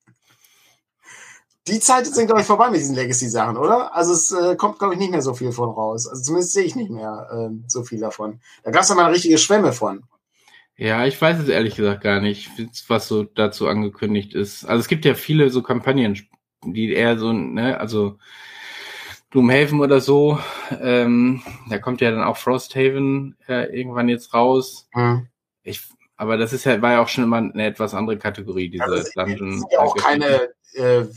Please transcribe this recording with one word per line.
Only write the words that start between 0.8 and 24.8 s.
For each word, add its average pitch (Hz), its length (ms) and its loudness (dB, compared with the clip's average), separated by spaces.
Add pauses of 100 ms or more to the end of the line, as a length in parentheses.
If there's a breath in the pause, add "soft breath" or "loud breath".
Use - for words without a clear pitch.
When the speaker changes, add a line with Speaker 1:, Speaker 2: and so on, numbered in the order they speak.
Speaker 1:
Die 214 100 0
Zeiten 254 340 4
sind, 226 140 2
glaub 214 140 4
ich, - 60 0
vorbei 226 240 4
mit 170 100 2
diesen 139 160 -2
Legacy-Sachen, 120 600 -2
oder? 202 380 0
Also 170 180 2
es, 180 200 0
äh, 180 240 0
kommt, 202 220 0
glaub 196 140 0
ich, 180 60 -4
nicht 190 120 -2
mehr 160 120 0
so 127 120 -2
viel 123 180 -4
von 117 180 -2
raus. 110 380 -4
Also 131 140 -12
zumindest 175 300 0
sehe 196 120 2
ich 160 100 -4
nicht 226 160 -6
mehr, 110 420 -10
ähm, 113 360 -8
so 120 160 -6
viel 113 160 -10
davon. 107 400 -8 (240 soft breath)
Da 110 60 -6
gab's 156 180 4
ja 202 60 2
mal 175 100 6
eine 165 100 4
richtige 170 240 4
Schwemme 190 340 4
von. 98 300 -6 (760 soft breath)
Speaker 2:
Ja, 110 280 0
ich 135 160 0
weiß 170 180 4
es 147 100 -2
ehrlich 107 280 2
gesagt 101 260 0
gar 101 180 2
nicht, 101 300 -4 (380)
was 113 180 0
so 107 180 0
dazu 107 440 -2
angekündigt 104 680 -2
ist. - 300 -6
Also 117 160 0
es - 80 -4
gibt 156 160 0
ja 135 100 4
viele 151 360 2
so 123 120 0
Kampagnen, 117 560 0 (460)
die 110 280 -4
eher 117 260 2
so, 113 140 -2
ne, 107 460 -2
also 104 400 -2 (1120 loud breath)
Gloomhaven 143 500 4
oder 139 200 4
so, 147 380 4 (420 loud breath)
ähm, 123 640 2 (260 loud breath)
da 104 100 -2
kommt 123 220 -6
ja 117 100 4
dann 110 140 -2
auch 110 120 0
Frosthaven, 135 1000 -2 (100)
äh, 123 200 -4 (120)
irgendwann 120 300 -2
jetzt 120 260 -2
raus. 131 580 0